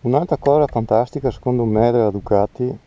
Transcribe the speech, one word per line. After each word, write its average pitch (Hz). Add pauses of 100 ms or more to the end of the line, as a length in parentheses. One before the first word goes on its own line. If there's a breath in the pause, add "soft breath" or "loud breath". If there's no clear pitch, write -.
Un'altra 143
cosa 147
fantastica 120
secondo 123
me 113
della 113
Ducati 104 (100)